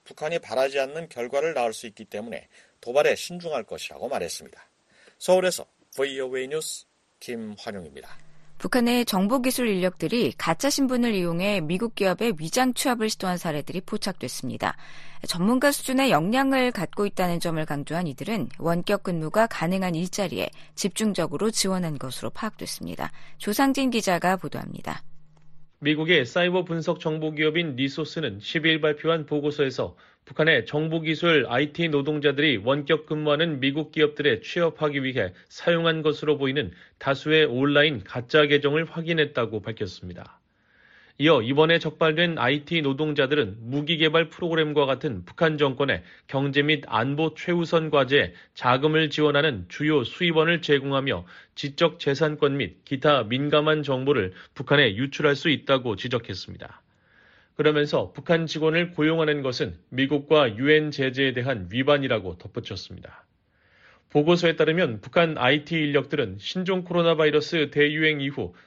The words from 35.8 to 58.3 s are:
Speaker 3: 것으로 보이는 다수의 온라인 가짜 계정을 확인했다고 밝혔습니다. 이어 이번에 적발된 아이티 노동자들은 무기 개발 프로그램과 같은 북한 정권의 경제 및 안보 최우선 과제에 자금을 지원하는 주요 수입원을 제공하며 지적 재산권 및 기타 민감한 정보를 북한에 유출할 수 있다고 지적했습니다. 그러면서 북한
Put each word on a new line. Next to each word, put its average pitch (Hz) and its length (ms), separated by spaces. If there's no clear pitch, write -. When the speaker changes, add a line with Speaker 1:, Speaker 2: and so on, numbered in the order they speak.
Speaker 3:
것으로 151 340
보이는 135 340
다수의 151 480
온라인 143 580
가짜 151 400
계정을 147 400
확인했다고 143 800
밝혔습니다. 92 760
이어 147 200
이번에 151 380
적발된 160 600
아이티 143 440
노동자들은 139 800
무기 143 340
개발 160 320
프로그램과 156 560
같은 127 400
북한 160 320
정권의 135 460
경제 139 340
및 147 260
안보 143 480
최우선 165 560
과제에 135 440
자금을 151 560
지원하는 143 600
주요 151 360
수입원을 165 560
제공하며 135 640
지적 165 460
재산권 147 580
및 95 260
기타 139 400
민감한 147 580
정보를 131 520
북한에 139 400
유출할 139 420
수 - 120
있다고 123 480
지적했습니다. - 840
그러면서 147 560
북한 165 340